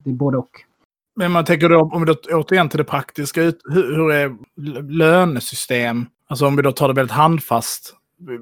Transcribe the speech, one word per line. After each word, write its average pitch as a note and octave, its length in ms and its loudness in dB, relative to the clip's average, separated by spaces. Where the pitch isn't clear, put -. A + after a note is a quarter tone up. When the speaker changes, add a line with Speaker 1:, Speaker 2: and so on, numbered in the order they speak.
Speaker 1:
det C#3 60 -6
är B2+ 40 -4
både C3 240 0
och. B2+ 120 -6
Speaker 2:
Men F3 160 0
man E3+ 140 2
tänker E3+ 240 2
då, E3+ 100 6
om E3+ 120 -2
vi - 80 -
då - 20 2
återigen E3 300 0
till - 80 -4
det D3 60 0
praktiska, C#3+ 600 -4
ut-, E3 260 -2
hur, D#3 260 0
hur D#3+ 160 0
är D3 140 0
l-, C#3 640 -12
lönesystem? C3 1160 0
Alltså C#3+ 200 0
om C#3 80 2
vi C#3+ 60 4
då C#3 100 2
tar C#3 160 0
det C3 60 0
väldigt C3 220 0
handfast. D3+ 800 -2